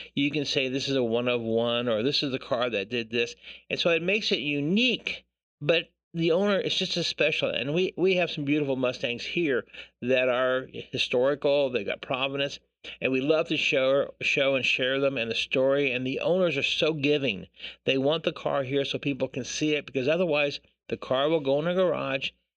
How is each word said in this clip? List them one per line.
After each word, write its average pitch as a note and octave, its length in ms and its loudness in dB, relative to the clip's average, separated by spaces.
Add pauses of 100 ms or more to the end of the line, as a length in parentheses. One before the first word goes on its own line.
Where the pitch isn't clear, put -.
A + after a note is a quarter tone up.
(140)
You C#3+ 160 2
can C#3+ 140 -2
say, C#3 240 0
"This C3+ 200 -4
is C#3 80 0
a C3 60 2
one A#2+ 260 0
of B2 120 0
one," A#2 480 0
or, A2 140 0
"This C#3 200 0
is C#3 100 -2
the B2+ 60 -2
car B2 300 -2
that G#2 220 -2
did A#2 200 -4
this." A#2 240 -2 (360)
And - 100 -4
so - 100 2
it E3 120 2
makes G3 280 0
it E3+ 100 0
unique, D#3 840 0 (380)
but E3 260 0 (260)
the E3 180 2
owner G3 260 2
is - 160 -2
just - 220 -2
as E3 100 -2
special. D3 440 0
And C3 240 -2
we, F#3 200 0
we F#3 200 2
have F3 160 0
some D3 160 -6
beautiful C#3 300 2
Mustangs B2 500 -2
here C#3+ 400 0 (340)
that B2+ 300 2
are B2+ 420 2
historical. C3+ 960 0
They've A#2 180 -2
got - 140 -4
provenance. C#3 580 -4 (440)
And C3 100 2
we C3 80 2
love D#3 280 2
to D#3 100 0
show, C3+ 640 2
show C#3 320 2
and B2+ 100 0
share C3+ 360 0
them C3+ 180 0
and A2+ 120 -2
the A2+ 40 -2
story. C3+ 580 2
And B2+ 140 -2
the C3+ 140 -4
owners E3+ 360 2
are C3+ 60 -2
so D#3+ 320 0
giving. C3+ 520 0 (380)
They C3+ 140 2
want D3+ 260 0
the F3 80 0
car C#3+ 300 -2
here C3+ 240 0
so - 120 -6
people C3+ 300 -2
can C3+ 160 -6
see D3+ 300 -2
it, C#3+ 100 -4
because C3 240 -2
otherwise D3+ 520 0 (280)
the A2+ 80 -4
car C3+ 320 0
will D#3+ 120 4
go C#3 200 2
in D#3+ 80 0
a F3+ 60 0
garage, C#3 560 0 (260)